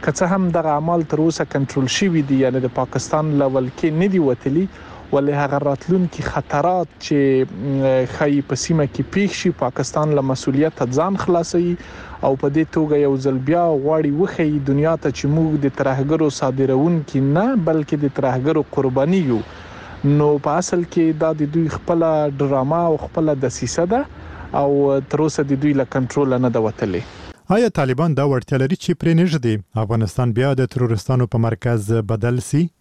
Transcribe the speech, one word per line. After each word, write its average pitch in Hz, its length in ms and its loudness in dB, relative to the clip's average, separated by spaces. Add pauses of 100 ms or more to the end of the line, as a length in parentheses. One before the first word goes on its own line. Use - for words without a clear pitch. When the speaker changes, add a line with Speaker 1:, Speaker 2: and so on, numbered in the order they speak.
Speaker 1:
که 160 80 2
څه - 120 0 (100)
هم 185 240 0
دغه 156 200 0
اعمال 165 360 0
تر 156 120 2
اوسه 160 300 -2
کنټرول 135 420 -2
شوي 165 320 2
دي، 135 140 2
یعنې 127 240 0
د 123 120 -6
پاکستان 151 600 -2
له 135 140 2
ولکې 151 480 -2
نه 202 120 0
دي 165 120 4
وتلي، 139 360 0 (500)
ولې 143 280 2
هغه 143 160 -2 (100)
راتلونکي 165 540 -2 (100)
خطرات 160 560 -2 (160)
چې، 151 120 0 (300)
م، 135 680 0
ښایي 143 360 2
په 139 40 0 (100)
سیمه 156 280 2
کې - 100 -4 (120)
پیښ 196 160 2 (100)
شي، 180 100 0 (140)
پاکستان 151 540 -2
له 139 120 0
مسؤلیته 139 560 0 (120)
ځان 185 260 0
خلاصوي 175 500 0 (520)
او 135 60 2 (100)
په 147 140 0
دې 160 80 2 (100)
توګه 151 220 2 (100)
یو 139 80 2 (100)
ځل 135 120 2 (120)
بیا 170 160 2 (200)
غواړي 156 260 2 (100)
وښیي 156 380 0 (120)
دنیا 147 320 2
ته 147 80 0
چې - 140 -6 (100)
موږ 160 160 2 (140)
د - 20 2 (140)
ترهګرو 139 480 2 (120)
صادروونکي 135 800 2
نه، 147 260 2 (220)
بلکې 156 360 0
د - 20 0 (120)
ترهګرو 139 440 0 (160)
قرباني 139 520 2
یو. 113 100 2 (640)
نو 147 240 4 (160)
په 151 60 0 (140)
اصل 175 180 0 (100)
کې 160 300 2
دا 160 80 2 (100)
د 147 140 -2
دوی 165 220 2
خپله 165 340 0 (300)
ډرامه 139 500 0
او 156 60 2 (100)
خپله 156 400 0
دسیسه 123 380 -2 (100)
ده 277 100 0 (560)
او 139 400 2 (140)
تر 147 100 2
اوسه 156 260 0
د 135 120 0
دوی 147 180 2
له 131 40 2 (100)
کنټروله 131 500 0
نه 123 140 2
ده - 80 2
وتلې. 104 360 -2 (540)
Speaker 2:
آیا 233 120 4 (100)
طالبان 143 400 2
دا 139 80 2
وړتیا 135 360 0
لري 147 140 0
چې - 140 -4 (100)
پرې 170 200 2
نږدې 147 340 2 (300)
افغانستان 113 520 0
بیا 131 140 2 (100)
د 123 140 2
تروریستانو 123 580 0
په 120 140 0
مرکز 113 440 0 (220)
بدل 120 260 0 (120)
سي؟ 147 120 2 (180)